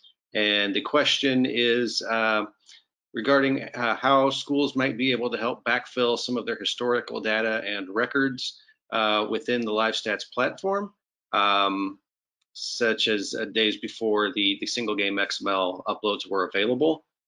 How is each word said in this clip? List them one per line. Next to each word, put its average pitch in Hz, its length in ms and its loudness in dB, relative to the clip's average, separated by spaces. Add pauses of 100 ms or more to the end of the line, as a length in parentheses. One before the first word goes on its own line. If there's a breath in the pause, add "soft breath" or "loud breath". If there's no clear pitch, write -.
(340 soft breath)
and 104 400 2
the - 80 0
question 131 640 2
is, 120 560 2
uh, 110 420 0 (680 loud breath)
regarding, 135 480 2 (120)
uh, 120 220 -2
how 135 320 4
schools 143 480 0
might 131 220 0
be 131 120 0
able 120 200 0
to 113 80 -4
help 117 260 -4
backfill 120 540 0
some 123 180 -4
of 110 80 -4
their 113 120 -4
historical 117 680 -2
data 110 440 0
and 101 220 -6
records, 127 720 -2 (320 soft breath)
uh, 107 380 2
within 120 320 0
the 110 100 -2
live 110 220 2
stats - 360 -4
platform, 196 600 -2 (400)
um, 98 680 2 (540)
such - 560 0
as, 101 260 -2
uh, 113 120 -4
days 107 320 0
before 104 560 0
the, 101 260 2
the 104 60 -6
single 110 280 -2
game 101 240 0
X - 220 -2
M 101 80 -2
L 92 380 0
uploads 101 420 -2
were 95 160 0
available. 127 600 0 (220)